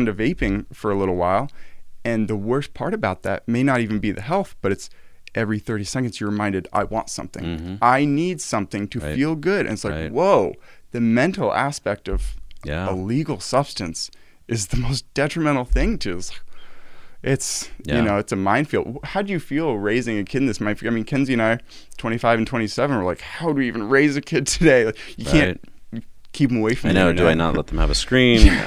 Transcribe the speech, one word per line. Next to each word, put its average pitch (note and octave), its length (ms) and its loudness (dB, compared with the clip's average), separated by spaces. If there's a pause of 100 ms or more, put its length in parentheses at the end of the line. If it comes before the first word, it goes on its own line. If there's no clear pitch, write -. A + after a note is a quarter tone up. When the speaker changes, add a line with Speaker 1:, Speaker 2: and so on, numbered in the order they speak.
Speaker 1:
into A2+ 120 2
vaping G#2 580 0
for - 180 -4
a G2+ 40 2
little F#2+ 220 0
while, F#2 340 0 (540)
and A2 240 0
the A2 80 -2
worst A#2 380 -2
part E3 200 -4
about G#2+ 280 -2
that - 260 -4
may A#2 160 2
not C3 160 4
even A2 180 -2
be G2+ 140 -2
the - 80 -8
health, E3+ 420 -4
but G2 80 0
it's - 180 -4 (460)
every G#2+ 240 -2
thirty G#2 260 -4
seconds B2 360 -4
you're G#2 100 -2
reminded, G2+ 440 -2
"I G2+ 100 2
want G#2+ 240 -4
something. - 360 -10
Speaker 2:
Mm-hmm. E2+ 380 -6
Speaker 1:
I B2+ 220 4
need D#3 380 0
something G2+ 460 -4
to - 120 -6
Speaker 2:
Right. D2+ 160 -2
Speaker 1:
feel D3+ 180 0
good." E3 320 0
And - 60 -4
it's G#2 120 -6
like, G2+ 100 -4
Speaker 2:
Right. D#2 180 -6
Speaker 1:
whoa, C#3 400 4 (400)
the A#2+ 80 -4
mental B2 540 2
aspect A#2+ 540 -2
of - 280 -2 (280)
Speaker 2:
Yeah. E2+ 260 -4
Speaker 1:
a - 40 -2
legal A2+ 460 -2
substance - 720 -4 (360)
is G#2+ 220 -4
the - 80 0
most B2 380 -2
detrimental D3 500 0
thing D#3+ 340 2
to, F2+ 200 -2
it's, - 140 -6 (920)
it's, - 480 -2 (140)
Speaker 2:
Yeah. D2 120 -2
Speaker 1:
you - 60 2
know, G#2 140 2
it's G#2 160 -2
a - 40 0
minefield. G2+ 500 2
W-, A#2+ 180 -10
how - 180 -4
do G3+ 100 -6
you F3+ 80 -2
feel C#3 360 -2
raising G#2+ 420 0
a G2+ 60 -2
kid C3 140 -4
in C3+ 80 4
this A2 140 -2
minefield? G#2+ 320 -2
I - 20 2
mean, A2 100 0
Kenzie C3+ 300 0
and A#2 80 2
I, A2+ 160 4 (400)
twenty-five A#2 400 2
and A2 80 0
twenty-seven, B2 500 -2
were G2 80 0
like, F2+ 160 -2
"How - 280 -6
do D3+ 60 2
we C3+ 140 2
even A2 200 -4
raise C#3 280 4
a C#3+ 60 -2
kid D3+ 240 -2
today?" C3 400 6
Like, A2 100 -2 (220)
you - 80 -8
can't C#3+ 340 4 (320)
Speaker 2:
Right. A2+ 100 -8 (300)
Speaker 1:
keep C3+ 180 2
'em B2 80 2
away A2 160 2
from - 160 0
Speaker 2:
I - 40 4
Speaker 1:
the C3 40 6
Speaker 2:
know. F#2 140 6
Do F2 140 4
I D#2+ 60 6
Speaker 1:
internet. D#2+ 40 4
Speaker 2:
not E2 220 2
let D3+ 80 -2
them - 120 -6
have D#2+ 120 4
a D2 40 2
screen? B2 460 6
Speaker 1:
<laughs> A2 60 12
Yeah. G2 200 6